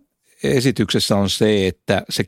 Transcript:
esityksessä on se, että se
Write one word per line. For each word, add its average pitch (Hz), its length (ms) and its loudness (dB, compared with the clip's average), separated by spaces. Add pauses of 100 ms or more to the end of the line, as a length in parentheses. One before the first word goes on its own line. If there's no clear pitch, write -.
(440)
esityksessä 123 720 0
on 98 140 2
se, 104 380 2
että - 420 -2
se - 180 -4